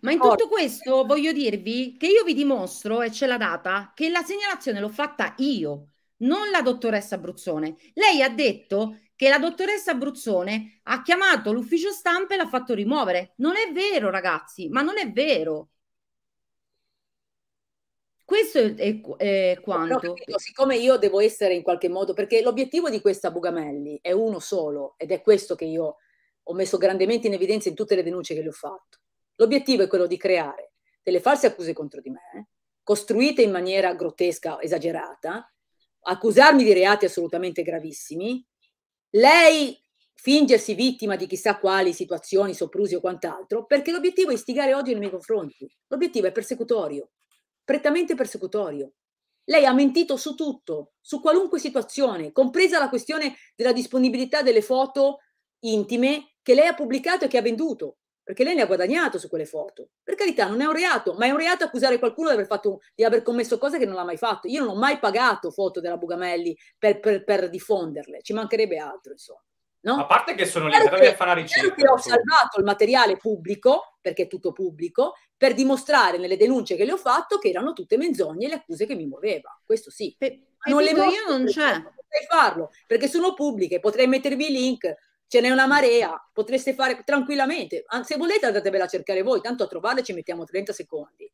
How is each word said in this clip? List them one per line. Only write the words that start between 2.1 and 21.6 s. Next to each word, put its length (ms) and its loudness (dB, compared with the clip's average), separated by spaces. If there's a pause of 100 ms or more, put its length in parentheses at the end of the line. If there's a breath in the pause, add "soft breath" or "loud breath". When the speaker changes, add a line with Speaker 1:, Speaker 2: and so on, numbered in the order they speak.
Speaker 1:
vi 100 0
dimostro, 680 -2
e 80 -2
c'è 180 -4
la 120 0
data, 560 -4
che 160 -2
la 120 -2
segnalazione 580 -6
l'ho 100 -6
fatta 480 -6
io, 480 -4 (360)
non 280 -2
la 100 0
dottoressa 540 -4
Abruzzone. 640 -8 (180 soft breath)
Lei 280 4
ha 60 2
detto 680 -2 (180 loud breath)
che 120 4
la 100 6
dottoressa 540 -2
Abruzzone 920 -4
ha 180 -4
chiamato 500 2
l'ufficio 380 -2
stampa 440 -4
e 20 -2
l'ha 120 -2
fatto 260 -4
rimuovere. 640 -2
Non 200 -2
è 160 -2
vero, 380 -2
ragazzi, 580 -4
ma 140 -2
non 160 -2
è 120 -6
vero. 600 -2 (2500)
Questo 340 0
è, 160 2
è, 260 -4 (160)
è 380 0
Speaker 2:
Però, 80 -14
Speaker 1:
quanto. 360 -2
Speaker 2:
capito, 400 -8
siccome 380 0
io 200 4
devo 240 2
essere 340 2
in 80 -4